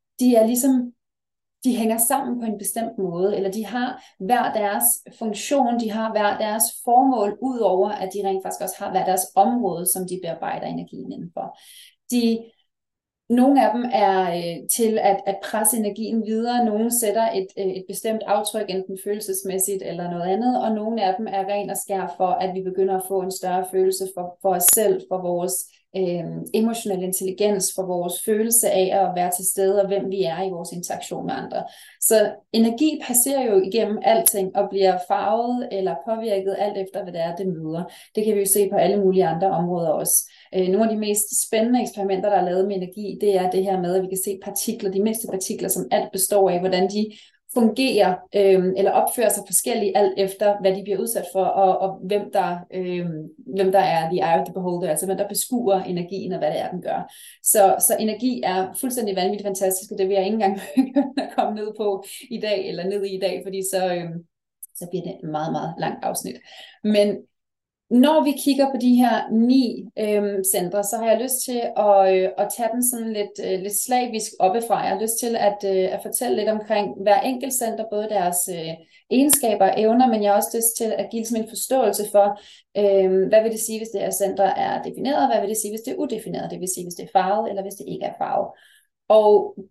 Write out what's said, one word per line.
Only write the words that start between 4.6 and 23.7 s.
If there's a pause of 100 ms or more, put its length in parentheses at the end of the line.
funktion,
de
har
hver
deres (200)
formål,
udover
at
de
rent
faktisk
også
har
hver
deres
område,
som
de
bearbejder
energien
indenfor. (520)
De, (920)
nogle
af
dem
er,
øh,
til
at,
at
presse
energien
videre,
nogle
sætter
et, (120)
øh,
et
bestemt
aftryk,
enten
følelsesmæssigt
eller
noget
andet,
og
nogle
af
dem
er
ren
og
skær
for,
at
vi
begynder
at
få
en
større